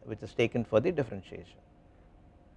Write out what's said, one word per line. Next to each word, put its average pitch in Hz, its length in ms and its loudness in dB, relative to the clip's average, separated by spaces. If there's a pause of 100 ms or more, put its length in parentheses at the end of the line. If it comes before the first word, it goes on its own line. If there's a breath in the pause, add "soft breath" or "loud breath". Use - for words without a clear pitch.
which 110 180 -8
is 104 120 -14
taken 117 300 2
for 107 160 4
the 170 100 2
differentiation. 104 640 -8 (1000)